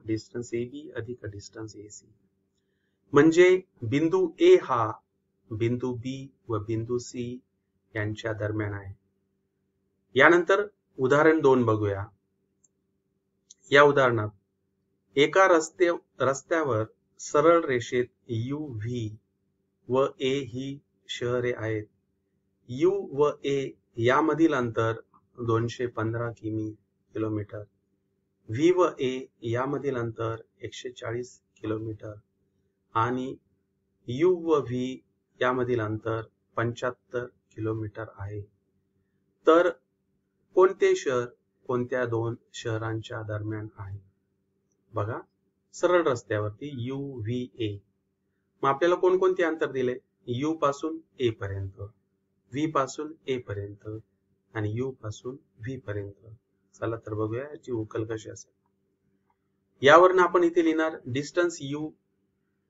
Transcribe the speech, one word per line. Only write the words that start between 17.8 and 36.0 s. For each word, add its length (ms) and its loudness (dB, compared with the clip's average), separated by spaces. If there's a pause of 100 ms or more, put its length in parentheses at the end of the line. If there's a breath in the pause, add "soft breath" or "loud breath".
यूव्ही 880 -6 (720)
व 180 2 (140)
ए 180 0
ही 400 -8 (300)
शहरे 480 -2
आहेत. 280 -4 (840)
यू 440 0
व 180 2 (140)
ए 260 -2 (260)
यामधील 580 4
अंतर 380 0 (480)
दोनशे 460 -2
पंधरा 460 -6
किमी, 380 -8 (420)
किलोमीटर, 500 -6 (880)
व्ही 240 2
व 160 4 (100)
ए 280 -4 (160)
यामधील 540 -4
अंतर 400 -6 (240)
एकशे 300 -12
चाळीस 500 -10 (200)
किलोमीटर 520 -8 (840)
आणि 420 -2 (720)
यू 300 2
व 240 2
व्ही 400 -4 (400)
यामधील 400 0
अंतर 400 -4 (360)